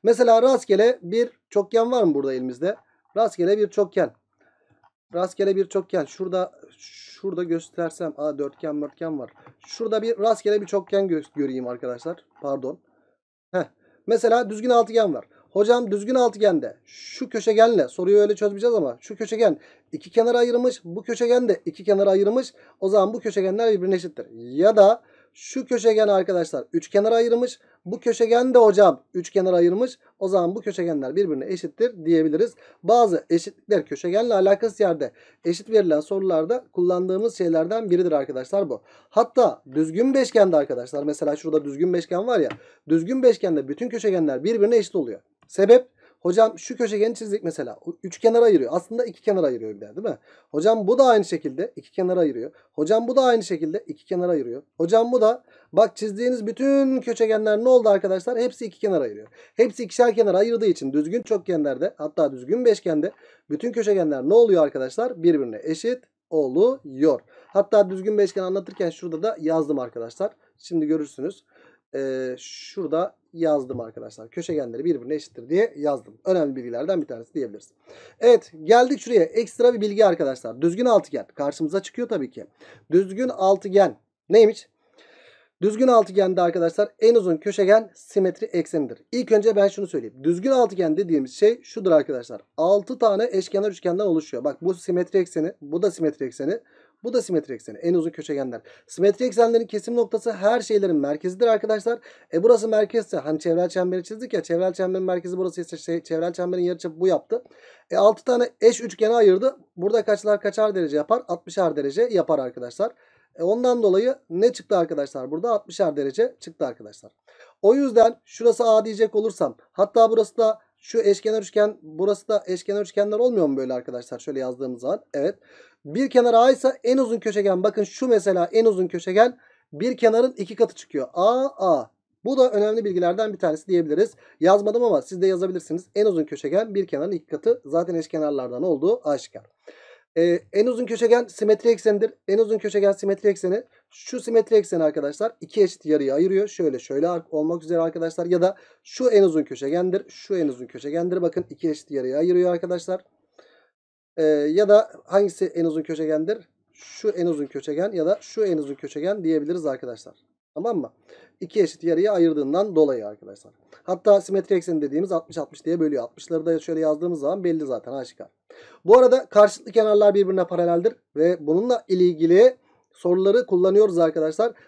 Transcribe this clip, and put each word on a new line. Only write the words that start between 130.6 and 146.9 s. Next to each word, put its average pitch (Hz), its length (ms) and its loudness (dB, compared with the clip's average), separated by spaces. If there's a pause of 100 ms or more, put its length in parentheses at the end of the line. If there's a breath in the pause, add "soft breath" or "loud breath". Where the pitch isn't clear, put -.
çıkıyor. - 380 -8
A, 240 340 2 (100)
A. 143 340 0 (340)
Bu 262 120 -2
da 254 140 4
önemli 214 340 0
bilgilerden 185 480 -2
bir - 60 -14
tanesi 156 280 -4
diyebiliriz. 175 480 0 (240 soft breath)
Yazmadım 208 440 2
ama 180 180 2
siz 180 200 -12
de 190 60 2
yazabilirsiniz. 180 680 -4
En 208 100 2
uzun 170 180 0
köşegen 180 520 -4
bir 196 120 -2
kenarın 156 240 -6
iki 165 140 -8
katı. 226 400 -2
Zaten 165 300 -4
eşkenarlardan 147 680 -6
olduğu 180 460 -2
aşikar. 131 340 -8 (720 loud breath)
Ee, 170 220 2 (140)
en 208 140 2
uzun 247 180 -2
köşegen 233 420 2
simetri 214 420 0
eksenidir. 214 440 0 (140)
En 202 100 0
uzun 220 200 2
köşegen 202 340 0
simetri 196 380 -2
ekseni. 196 340 -2 (260)
Şu - 300 -12
simetri 226 360 2
ekseni 175 280 2
arkadaşlar 151 480 -4 (100)
iki 202 220 0
eşit - 220 -2
yarıya 143 300 0
ayırıyor. 190 320 0
Şöyle 147 320 -2
şöyle 143 280 -2